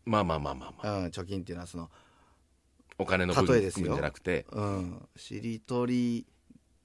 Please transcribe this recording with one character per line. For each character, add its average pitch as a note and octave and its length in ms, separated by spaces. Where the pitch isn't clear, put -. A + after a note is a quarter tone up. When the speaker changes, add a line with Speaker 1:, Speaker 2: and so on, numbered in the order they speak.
Speaker 1:
ま G#2+ 140
あ G2+ 40
ま E2 120
あ D2+ 40
ま C#2+ 120
あ C2+ 40
ま C2 120
あ - 40
ま - 180
あ。 G2+ 100
Speaker 2:
う - 40
ん、 - 40
貯 F2 180
金 F#2+ 160
っ - 20
て F#2 80
い E2+ 40
う - 20
の F2 40
は E2+ 60
そ F2 100
の、 E2+ 120
Speaker 1:
お F#2+ 60
金 F#2 200
の F2+ 80
部 B2 100
分、 C3 120
Speaker 2:
例 A2+ 40
え - 60
で F2+ 60
す F#2+ 100
よ。 D#2+ 60
Speaker 1:
部 - 20
分 - 60
じ C#2 40
ゃ C#2+ 40
な D2 80
く - 100
て。 F2+ 300
Speaker 2:
う G#2 100
ん。 F#2 560
し G#2+ 240
り A2+ 180
と B2 260
り A#2+ 400